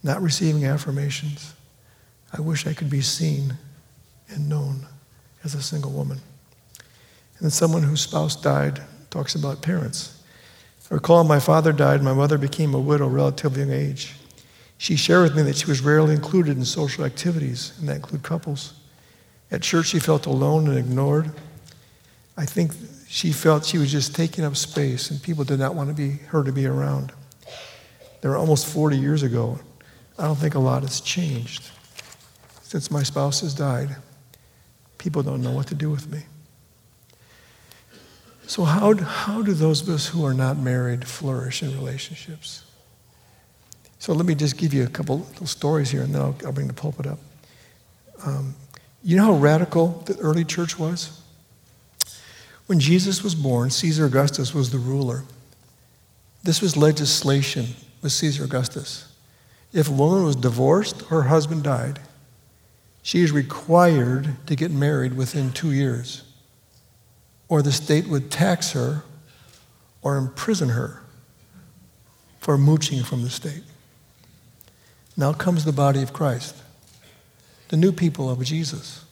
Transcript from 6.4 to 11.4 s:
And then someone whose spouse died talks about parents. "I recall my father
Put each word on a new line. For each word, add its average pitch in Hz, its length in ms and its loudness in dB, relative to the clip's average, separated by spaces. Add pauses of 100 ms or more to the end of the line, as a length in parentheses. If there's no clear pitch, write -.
And - 640 -20
then 160 80 0
someone 165 320 2
whose 147 200 2
spouse 151 340 -2
died 143 480 0 (260)
talks 147 240 -6
about 143 300 -6
parents. 160 480 -4 (800)
"I - 20 -2
recall 170 300 6
my 151 160 6
father 160 340 4